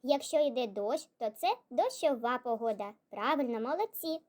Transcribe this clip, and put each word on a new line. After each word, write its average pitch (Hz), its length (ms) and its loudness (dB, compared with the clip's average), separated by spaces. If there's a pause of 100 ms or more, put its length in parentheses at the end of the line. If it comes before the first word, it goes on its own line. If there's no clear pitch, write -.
Якщо 285 380 2
йде 254 260 2
дощ, 208 420 -4 (100)
то 220 120 -2
це 370 260 -2 (140)
дощова 254 680 2
погода. 220 560 -2 (160)
Правильно, 233 500 0
молодці. 320 680 -2